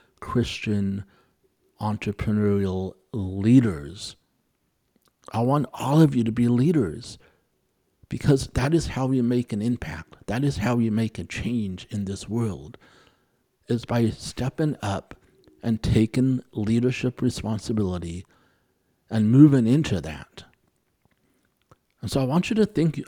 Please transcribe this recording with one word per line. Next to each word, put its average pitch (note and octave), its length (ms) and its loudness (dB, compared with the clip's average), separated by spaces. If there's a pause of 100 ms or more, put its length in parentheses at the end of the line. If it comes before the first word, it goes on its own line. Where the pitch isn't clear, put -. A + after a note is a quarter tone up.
(200)
Christian G2+ 840 -4 (760)
entrepreneurial G2+ 1120 -2 (200)
leaders. G2 1040 2 (1160)
I A2+ 80 -2
want C3 340 0
all C#3 260 2
of C#3+ 140 6
you A#2+ 100 0
to A2+ 80 -2
be A#2+ 160 0
leaders, A#2+ 680 0 (920)
because C3+ 400 0
that C3 240 -2
is E3 160 0
how C3 180 -4
we C3 140 0
make A#2+ 320 0
an G#2 80 -4
impact. A#2+ 560 -6 (100)
That B2 180 -2
is C#3+ 140 -2
how B2 180 0
we A#2 120 2
make A2 300 -2
a F2+ 60 -8
change G#2 640 -6
in G2+ 140 -6
this F#2+ 240 -8
world, F#2+ 500 -6 (880)
is A#2+ 180 -2
by A#2 260 0
stepping - 720 -4
up - 340 -6 (480)
and A2+ 200 -2
taking B2 600 2 (100)
leadership A#2 680 -2
responsibility G2+ 1040 -4 (840)
and A2 200 2
moving C3+ 360 8
into A#2+ 360 2
that. D2 420 -14 (1600)
And - 100 -8
so C#3 100 0
I C3 40 2
want D3+ 260 0
you A3 60 -2
to G#3+ 100 4
think D#3+ 420 -2